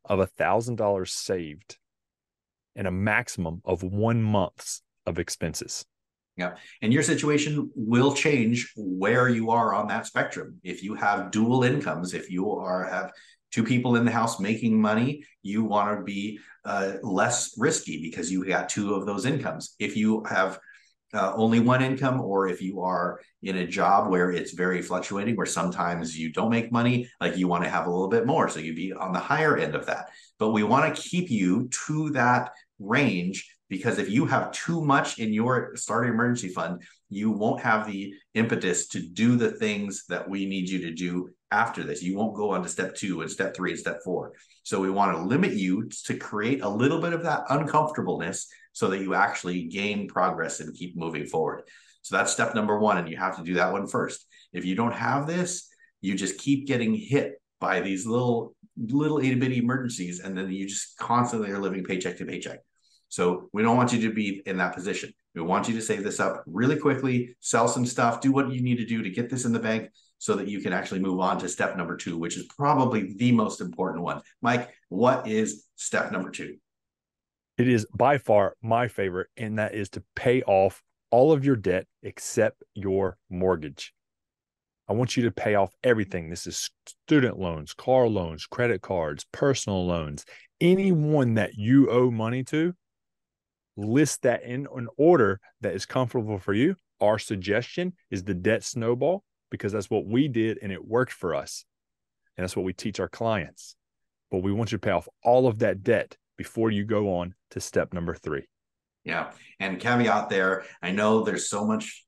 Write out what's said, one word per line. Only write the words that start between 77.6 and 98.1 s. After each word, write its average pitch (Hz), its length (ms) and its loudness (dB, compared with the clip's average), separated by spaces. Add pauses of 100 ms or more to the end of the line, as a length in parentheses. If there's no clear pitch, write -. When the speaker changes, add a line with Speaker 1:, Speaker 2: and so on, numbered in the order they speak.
Speaker 1:
is 113 260 4
by 135 240 4
far 101 420 4
my 113 280 0
favorite, 92 480 -4
and 107 220 -6
that 107 160 -2
is 104 160 -4
to 104 120 -12 (140)
pay 127 260 2
off 95 400 4 (280)
all 131 220 8
of 139 120 4
your 139 120 4
debt 92 300 0 (160)
except - 640 -2 (100)
your 95 440 -2 (120)
mortgage. 90 640 -2 (920)
I 104 60 0
want 120 220 0
you 123 80 2
to 113 60 2
pay 107 240 0
off 98 180 4 (120)
everything. 98 440 2
This 85 180 -10
is - 240 -6 (160)
student 135 520 2
loans, 80 340 -6
car 127 360 2
loans, 87 380 -4
credit 117 360 -2
cards, 78 500 -4
personal 104 540 0
loans, 80 380 -4 (360)
anyone 156 760 4
that 110 220 0
you 120 340 6
owe 123 200 4
money 117 340 -2
to, 165 300 0 (1040)
list 120 440 2
that 120 200 2
in 127 320 -8
an 120 220 -8
order 135 420 6 (220)
that 92 140 -4
is 98 100 -6
comfortable 113 540 -2
for 98 160 -2
you. 151 200 2 (240)
Our 104 200 4
suggestion 113 760 -2 (180)